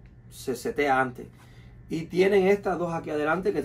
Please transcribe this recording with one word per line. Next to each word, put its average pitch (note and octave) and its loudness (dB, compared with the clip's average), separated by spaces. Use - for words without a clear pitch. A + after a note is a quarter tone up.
se - -6
setea C#3 0
antes. B2+ -2
Y D#3+ -4
tienen F#3+ 4
estas G3 2
dos E3+ -4
aquí D#3 -6
adelante, D#3+ 0
que D3+ -2